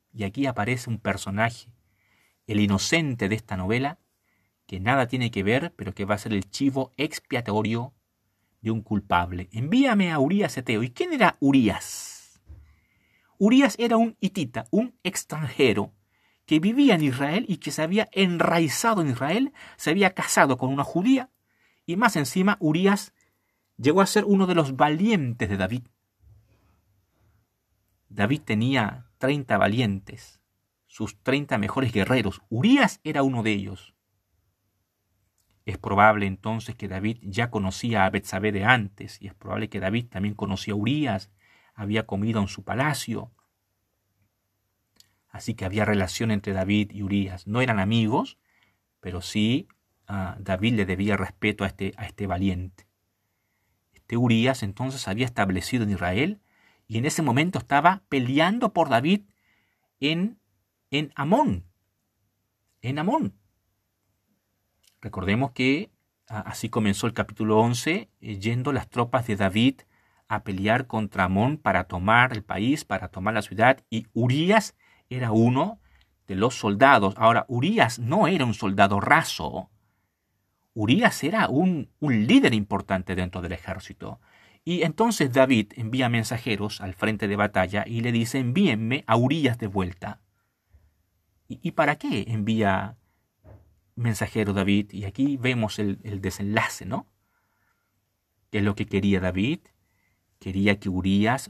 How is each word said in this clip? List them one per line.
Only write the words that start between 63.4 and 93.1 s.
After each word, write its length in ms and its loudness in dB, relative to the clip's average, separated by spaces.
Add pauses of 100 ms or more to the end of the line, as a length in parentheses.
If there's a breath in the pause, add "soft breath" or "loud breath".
Recordemos 520 -2
que, 400 0 (360)
ah, 120 -10
así 300 -8
comenzó 360 0
el 80 -2
capítulo 460 0
once, 500 0 (100)
eh, 200 -10
yendo 340 -2
las 160 -4
tropas 380 -2
de 80 -2
David 460 2 (460)
a 160 -6
pelear 440 0
contra 380 -2
Amón 320 2
para 260 0
tomar 500 2
el 100 -6
país, 400 -2
para 260 -6
tomar 260 -4
la 80 -2
ciudad, 480 2
y 220 -6
Urías 640 2 (360 soft breath)
era 200 -4
uno 480 2 (480)
de 80 -6
los 180 0
soldados. 640 4
Ahora, 300 2
Urías 500 0
no 300 0
era 180 0
un 80 0
soldado 460 2
raso. 720 0 (1040)
Urías 480 2
era 260 0
un, 400 0 (100)
un 280 0
líder 260 6
importante 600 -2
dentro 260 -4
del 120 -6
ejército. 680 -12 (420 soft breath)
Y 200 -2
entonces 500 0
David 440 4
envía 320 -2
mensajeros 720 -4
al 140 -10
frente 340 -2
de 80 -2
batalla 520 0
y 140 -6
le 100 -2
dice: 260 -2
"Envíenme 720 0
a 80 2
Urías 420 2
de 80 -6
vuelta". 560 -6 (1300)
¿Y, 200 -16
y 40 -6
para 260 0
qué 300 -4
envía 680 0 (1000)